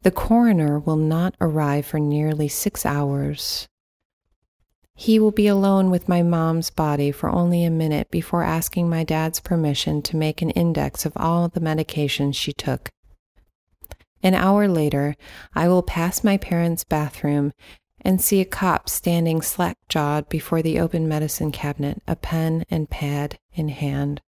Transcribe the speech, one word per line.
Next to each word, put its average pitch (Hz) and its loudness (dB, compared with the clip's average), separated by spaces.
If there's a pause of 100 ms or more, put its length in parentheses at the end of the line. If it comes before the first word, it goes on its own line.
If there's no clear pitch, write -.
The 185 4
coroner 180 2
will 156 0
not 160 0
arrive 147 0
for 156 -4
nearly 151 0
six - -4
hours. 143 -4 (1300)
He 220 2
will 214 6
be 208 2
alone 196 4
with 175 0
my 175 4
mom's 165 0
body 147 0
for - -4
only 175 2
a 170 2
minute 160 0
before 170 0
asking 165 0
my 165 0
dad's 160 -2
permission 151 0
to - -6
make 156 -2
an 165 0
index 156 0
of 151 -4
all 170 0
the 170 -4
medications 151 -2
she - -6
took. - -6 (1300)
An 185 4
hour 202 4
later, 147 0 (380)
I 165 2
will 180 4
pass 175 -4
my 202 4
parents' 170 -2
bathroom 147 -2 (500)
and 190 2
see 196 2
a 185 2
cop - -2
standing 165 0
slack-jawed 151 -2
before 165 -2
the 160 0
open 165 0
medicine 151 -2
cabinet, 143 -6
a 165 -2
pen 160 -2
and 156 -2
pad 143 -4 (160)
in 156 -4
hand. 143 -4 (120)